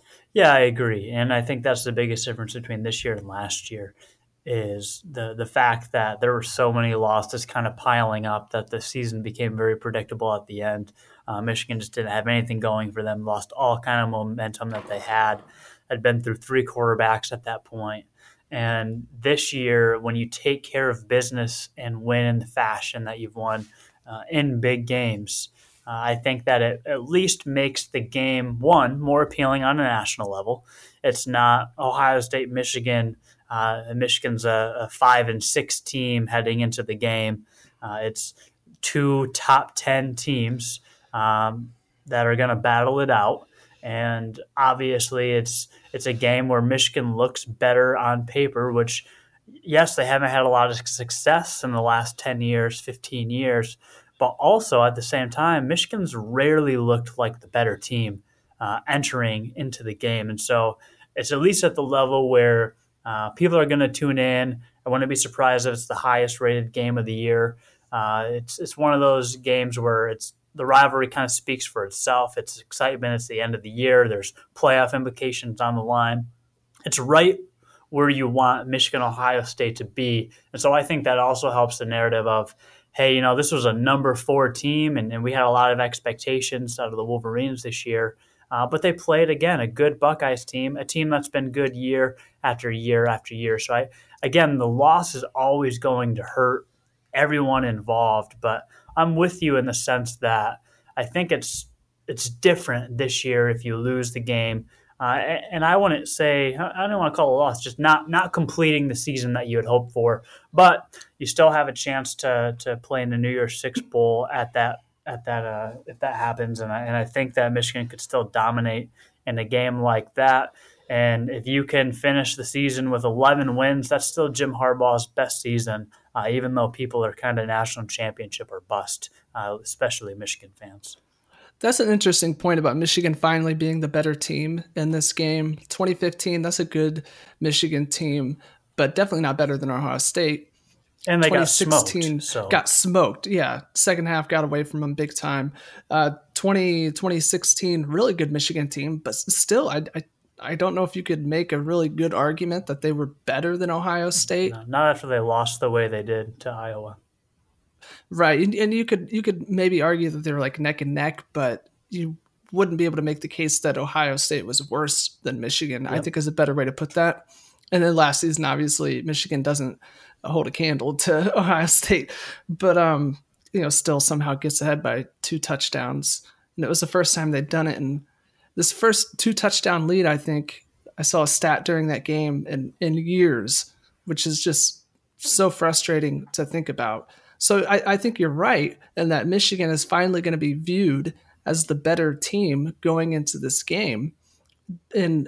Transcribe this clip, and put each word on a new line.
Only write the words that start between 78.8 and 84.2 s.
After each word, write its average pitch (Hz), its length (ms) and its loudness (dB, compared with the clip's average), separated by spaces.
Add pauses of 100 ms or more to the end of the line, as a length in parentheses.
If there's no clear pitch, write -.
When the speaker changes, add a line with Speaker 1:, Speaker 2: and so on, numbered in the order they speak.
Speaker 1:
Ohio 123 420 0
State 117 340 -4
to 117 80 -10
be. 117 460 -4 (200)
And 131 100 -8
so 143 120 6
I 143 100 4
think 147 220 -2
that 123 140 4
also 127 320 2
helps 120 260 2
the 123 80 -6
narrative 113 420 0
of, 110 260 0 (380)
"Hey, 135 240 4
you 127 60 2
know, 127 160 4
this 147 160 0
was 143 100 0
a 120 80 4
number 135 420 2
four 131 380 2